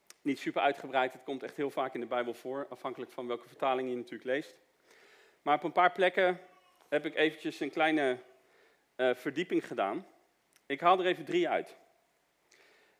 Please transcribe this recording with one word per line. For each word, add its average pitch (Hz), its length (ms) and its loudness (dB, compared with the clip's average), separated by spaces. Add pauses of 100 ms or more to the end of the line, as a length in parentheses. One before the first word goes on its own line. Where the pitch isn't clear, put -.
(240)
Niet 135 160 0
super - 220 -2
uitgebreid, 131 520 0
het - 100 -20
komt 135 200 -8
echt 117 120 -12
heel 143 140 -2
vaak 131 240 -4
in 131 60 -6
de 120 60 -6
Bijbel 120 280 -2
voor, 135 360 -8
afhankelijk 123 420 -10
van 123 160 -8
welke 120 200 -6
vertaling 131 420 0
je 123 60 -2
natuurlijk 120 280 -10
leest. 135 340 -4 (840)
Maar 147 140 2
op 147 80 -2
een 160 80 -4
paar 180 200 6
plekken 180 480 2 (480)
heb 151 180 0
ik 151 100 -6
eventjes 156 440 0
een 151 100 -4
kleine, 151 500 2 (760)
eh, 127 200 4
verdieping 151 520 -2
gedaan. 120 400 -2 (580)
Ik 139 140 -6
haal 175 200 6
er 180 60 0
even 165 200 0
drie 170 240 0
uit. - 280 -2 (1200)